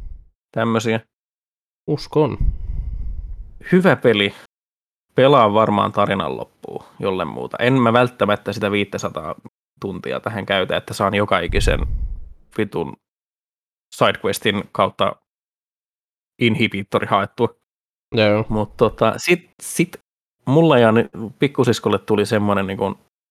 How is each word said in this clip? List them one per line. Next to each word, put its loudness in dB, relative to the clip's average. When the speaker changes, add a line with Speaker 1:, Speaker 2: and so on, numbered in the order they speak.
Speaker 1:
Tämmösiä. 0
Speaker 2:
Uskon. -2
Speaker 1:
Hyvä 4
peli. 2
Pelaa 6
varmaan 2
tarinan -2
loppuun, -14
jolle -2
muuta. -10
En 2
mä 2
välttämättä 0
sitä -2
viittäsataa -6
tuntia -8
tähän -8
käytä, -2
että -8
saan 0
joka 0
ikisen 0
vitun -6
sidequestin 0
kautta -2
inhibitori 0
haettua. 0
Speaker 2:
Joo. 2
Speaker 1:
Mut -4
tota, 2
sit, -2
sit -4
mulla 6
ja 6
ni-, 2
pikkusiskolle 0
tuli 0
semmonen 0
niinku, -6